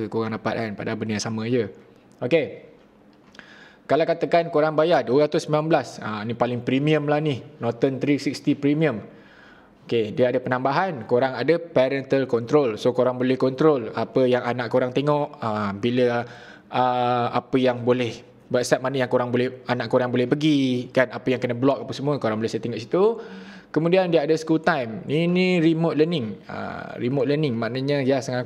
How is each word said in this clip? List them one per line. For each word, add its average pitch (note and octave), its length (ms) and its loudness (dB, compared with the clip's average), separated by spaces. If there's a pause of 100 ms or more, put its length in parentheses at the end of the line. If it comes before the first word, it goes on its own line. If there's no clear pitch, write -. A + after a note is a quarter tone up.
korang A2 240 -4
dapat G#2+ 260 -4
kan, A2 160 -4
padahal A2+ 220 -6
benda A2 240 -4
yang - 80 -6
sama A2 240 -6
je. A#2 160 2 (560)
Okey. B2+ 480 -2 (1120)
Kalau C#3+ 240 2
katakan E3+ 400 2
korang D#3 240 2
bayar D#3 320 2
dua C#3+ 240 4
ratus D#3 160 -2
sembilan D3+ 240 0
belas, D3 320 0
ah, G#2+ 240 -8
ni A#2 80 -4
paling A#2+ 320 -2
premium D3 400 2
lah D3 160 0
ni, D3 240 -2 (160)
Norton A#2+ 400 0
three C#3 160 2
sixty C#3+ 400 -2
Premium. C#3+ 480 0 (800)
Okey, G#2+ 320 -2
dia B2 160 4
ada B2+ 80 0
penambahan, C3+ 640 -2
korang B2+ 320 2
ada D3+ 240 2
parental C3+ 640 2
control. A#2+ 560 2
So, B2+ 160 2
korang B2 240 2
boleh B2+ 160 2
control C3 560 2
apa A#2+ 320 0
yang B2 160 2
anak A#2+ 320 -4
korang B2+ 160 2
tengok, C#3+ 480 0
ah, G#2+ 400 -4
bila, A#2+ 480 2 (480)
ah, B2 560 0
apa - 320 -4
yang A#2+ 240 0
boleh, B2 320 0 (320)
website B2 320 0
mana C3 240 -2
yang A#2 80 -4
korang B2 160 0
boleh, B2 400 -2
anak B2 240 -2
korang B2+ 160 2
boleh B2 160 0
pergi, C3+ 640 0
kan, A#2+ 240 0
apa A#2 160 -6
yang B2+ 80 2
kena A#2+ 160 -2
block A#2+ 320 2
apa A#2 80 -8
semua, C#3 240 -2
korang A2 240 -2
boleh A2+ 80 -2
setting A#2 240 -6
kat A2 80 -8
situ. G3+ 400 0 (480)
Kemudian F3 400 2
dia D#3+ 160 2
ada D#3 80 2
school D#3+ 320 0
time. A#2 400 -2
Ni, E3 240 0
ni F3+ 320 2
remote D#3+ 400 2
learning. C#3+ 480 -2
Ah, G2 480 -10
remote B2 320 -2
learning C#3+ 240 0
maknanya C3 480 -2
ya, B2+ 240 2
dengan B2 200 -4